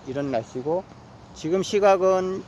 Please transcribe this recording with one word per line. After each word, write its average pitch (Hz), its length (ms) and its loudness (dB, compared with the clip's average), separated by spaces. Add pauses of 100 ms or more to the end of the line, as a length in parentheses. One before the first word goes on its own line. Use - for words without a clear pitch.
이런 139 240 -6
날씨고 131 540 -4 (500)
지금 175 300 -2
시각은 190 840 2